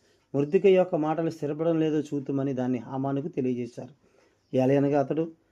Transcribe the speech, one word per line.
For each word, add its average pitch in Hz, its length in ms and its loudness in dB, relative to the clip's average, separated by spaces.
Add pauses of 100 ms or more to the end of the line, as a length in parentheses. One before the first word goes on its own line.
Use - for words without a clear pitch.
(360)
'మొర్దెకై 165 360 4
యొక్క 185 240 4
మాటలు 160 340 0
స్థిరపడడం 160 500 -2
లేదో 156 200 2
చూతుమని 139 540 -4
దాన్ని 123 260 -2
హామానుకు 139 480 -4
తెలియజేశారు.' 123 680 -6 (640)
ఏలయనగా 139 420 4
అతడు, 156 320 -2 (200)